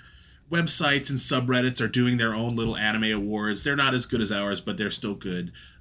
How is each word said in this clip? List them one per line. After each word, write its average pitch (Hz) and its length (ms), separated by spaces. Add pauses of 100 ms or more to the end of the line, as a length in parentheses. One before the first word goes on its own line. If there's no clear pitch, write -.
(500)
websites 151 600
and 135 100
subreddits 127 640
are 113 80
doing 123 260
their 113 180
own 117 220
little 113 220
anime 110 340
awards. 107 540
They're 143 100
not 135 180
as 120 120
good 117 160
as 101 100
ours, 101 300
but 98 160
they're 104 120
still 104 240
good. 90 380 (300)